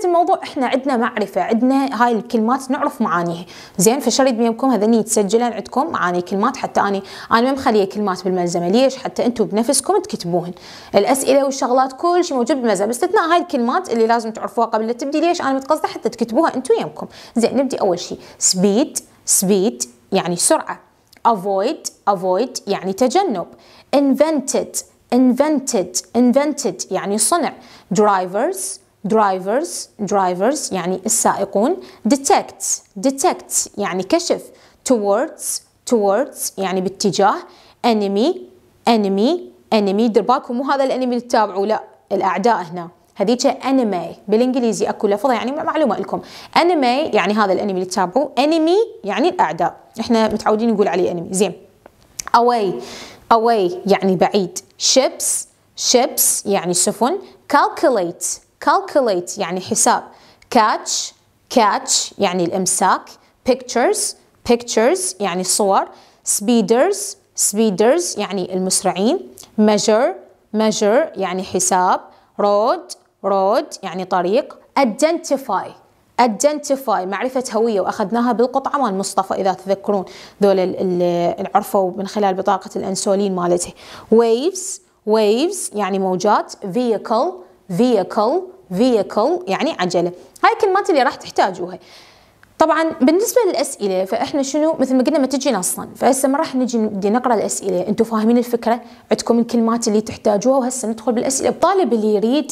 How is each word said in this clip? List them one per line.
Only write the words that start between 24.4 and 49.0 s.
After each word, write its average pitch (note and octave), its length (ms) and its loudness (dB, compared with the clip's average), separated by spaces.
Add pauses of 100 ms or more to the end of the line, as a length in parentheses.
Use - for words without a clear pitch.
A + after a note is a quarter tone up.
invented، B3+ 840 2 (160)
invented B3 720 0
يعني F#3 260 -4
صنع. C#4+ 360 -2 (420)
drivers، G#3 640 2 (560)
drivers، G#3 760 0 (240)
drivers G3 640 0
يعني F#3 320 -4
السائقون. G#3+ 720 0 (360)
detect، C#4 500 0 (440)
detect - 680 -2
يعني F#3 260 -4
كشف. D#4+ 400 0 (460)
towards، A3+ 720 0 (300)
towards G#3+ 680 0
يعني F#3+ 240 -2
باتجاه. G3 540 0 (520)
enemy، G#3+ 500 2 (520)
enemy، A3 500 2 (360)
enemy، G#3 340 2
دير G#3+ 140 4
بالكم B3 340 -2
مو C4+ 60 -2
هذا C#4 200 0
الانمي B3+ 220 -2
اللي A#3+ 160 -2
تتابعوه، G3+ 460 0
لا، G#3+ 160 -2 (280)
الأعداء F#3+ 440 2
هنا. F3 340 -8 (260)
هذيك A#3+ 300 0
انمي، A#3+ 720 0 (120)
بالإنجليزي A3+ 640 2
أكو G#3 180 -2
لفظة G#3 260 2
يعني A3 180 -2
معلومة D4 480 -2
لكم. F#3 220 -6 (400)
انمي E4 260 2
يعني G#3+ 460 0
هذا G#3 200 2
الانمي G#3 180 -2
اللي F#3 140 -4
تتابعوه، F#3+ 540 -2
enemy E4 640 2